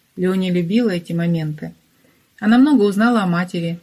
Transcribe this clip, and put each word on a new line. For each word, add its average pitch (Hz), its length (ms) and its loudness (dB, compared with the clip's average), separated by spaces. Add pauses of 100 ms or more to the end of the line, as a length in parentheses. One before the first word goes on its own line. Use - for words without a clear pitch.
(160)
Леони 185 340 -2
любила 185 400 0
эти 175 220 -6
моменты. 165 600 -4 (640)
Она 220 200 2
много 269 240 4
узнала 214 400 2
о 190 40 -2
матери, 170 560 -4